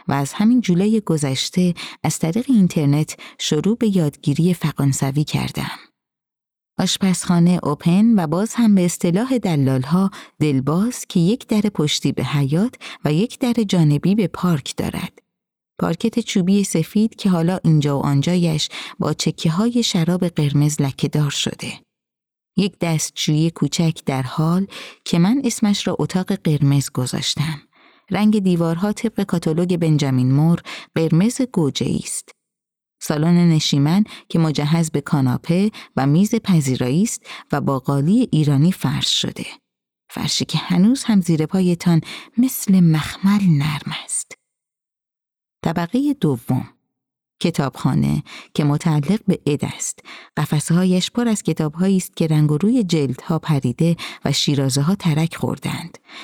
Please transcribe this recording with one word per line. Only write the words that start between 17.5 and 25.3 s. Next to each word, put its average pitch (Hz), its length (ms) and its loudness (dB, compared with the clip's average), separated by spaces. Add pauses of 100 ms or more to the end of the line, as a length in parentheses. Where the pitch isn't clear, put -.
اینجا 147 360 2
و - 60 -2
آنجایش 156 640 0 (300)
با 151 140 0
چکه‌های 208 680 0
شراب 175 440 0
قرمز 147 540 0
لکه‌دار 143 480 -2
شده. - 500 -6 (800)
یک 190 240 -2
دستشویی 160 720 0
کوچک 160 540 -2
در 131 160 -2
حال 165 460 -2 (380)
که 175 140 0
من 226 240 2